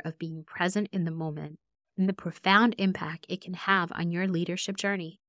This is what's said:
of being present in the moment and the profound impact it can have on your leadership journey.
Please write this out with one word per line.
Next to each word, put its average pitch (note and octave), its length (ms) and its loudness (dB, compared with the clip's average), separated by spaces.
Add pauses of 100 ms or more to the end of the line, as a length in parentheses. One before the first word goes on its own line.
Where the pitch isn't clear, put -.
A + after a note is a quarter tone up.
of D#3+ 140 -8
being D#3+ 240 -8
present G3 480 0
in F#3 140 0
the E3 60 -2
moment D#3 460 -6 (400)
and F#3+ 100 4
the G3 60 2
profound G3+ 640 4
impact F3 520 -2
it F#3 120 -6
can F3+ 140 -10
have F#3 400 0
on E3+ 160 -2
your F3+ 160 0
leadership F3+ 500 -2
journey. F#3+ 400 -4 (120)